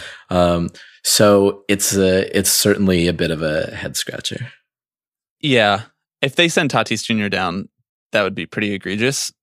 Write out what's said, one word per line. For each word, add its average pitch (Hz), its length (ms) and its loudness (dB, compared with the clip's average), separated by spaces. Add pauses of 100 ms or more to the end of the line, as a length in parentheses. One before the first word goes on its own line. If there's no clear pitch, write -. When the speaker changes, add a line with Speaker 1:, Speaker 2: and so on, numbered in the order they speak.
(300)
Speaker 1:
Um, 87 400 2 (340)
so 101 640 4
it's 98 260 0
a, 95 420 2
it's 98 140 0
certainly 92 560 2
a 87 60 0
bit 82 180 -2
of 80 120 -6
a 80 320 -4
head 69 220 -10
scratcher. - 520 -10 (920)
Speaker 2:
Yeah. 107 420 2 (400)
If 139 140 -2
they 170 120 6
send 160 220 0
Tatis 113 340 -2
Junior 107 240 -2
down, 92 400 -4 (440)
that 104 100 2
would 95 120 -2
be 82 120 -8
pretty 104 260 -4
egregious. 104 580 -4 (120)